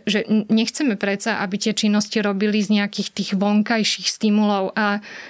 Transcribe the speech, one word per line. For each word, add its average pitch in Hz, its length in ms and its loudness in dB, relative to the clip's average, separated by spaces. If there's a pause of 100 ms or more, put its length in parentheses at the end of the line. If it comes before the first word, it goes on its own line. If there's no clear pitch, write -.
že 214 160 0
n-, 208 240 0
nechceme 233 480 0
predsa, 196 480 -2
aby 196 160 -4
tie 214 160 -2
činnosti 208 480 0
robili 208 400 0
z 208 160 2
nejakých 202 320 -4
tých - 240 -6
vonkajších 208 720 2
stimulov 208 640 2
a 208 320 0 (260)